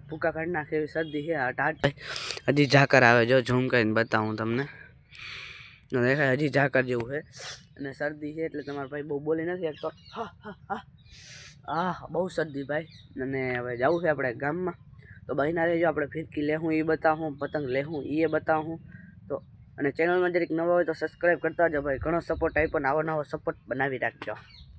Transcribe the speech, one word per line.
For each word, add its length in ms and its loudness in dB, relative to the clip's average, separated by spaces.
ભૂકા 240 -2
કાઢી 240 -4
નાખે 220 -4
એવી 160 -4
શરદી 320 -4
છે. 100 -2
આ 160 -2
ટાટ 320 0
હજી 240 4
ઝાકર 320 8
આવે, 260 8
જો 60 8
ઝૂમ 220 2
કરીને 280 2
બતાવું 400 0
તમને. 280 -2
તો 120 0
દેખાય 320 4
હજી 200 0
ઝાકર 320 4
જેવું 240 -2
છે. 80 -6
અને 200 -8
શરદી 380 -6
છે 120 -6
એટલે 180 -8
તમારો 260 -8
ભાઈ 160 -8
બહુ 180 -4
બોલી 220 -2
નથી 240 -6
શકતો. 160 -8
હા, 160 -8
હા, 120 -14
હા. 140 -8
આહ, 180 -2
બહુ 160 0
શરદી 400 -4
ભાઈ. 200 -4
અને 180 -2
હવે 200 -6
જવું 220 4
છે 100 2
આપણે 300 -2
ગામમાં, 340 -2
તો 120 -8
બન્યા 320 2
રહેજો. 180 2
આપણે 260 -2
ફિરકી 360 -4
લેહું 280 0
એ 120 2
બતાવું, 500 2
પતંગ 260 -4
લેહું 280 -2
એ 300 0
બતાવું. 440 0
તો 140 -6
અને 180 0
ચેનલમાં 380 2
જરીક 180 0
નવા 240 2
હોય 140 4
તો 100 -2
સબસ્ક્રાઇબ 440 2
કરતા 280 2
જાઓ 140 0
ભાઈ, 180 -2
ઘણો 160 0
સપોર્ટ 360 -2
આપ્યો 260 2
ને 60 0
આવો 140 2
નવો 220 -2
સપોર્ટ 340 -6
બનાવી 360 -2
રાખજો. 320 -6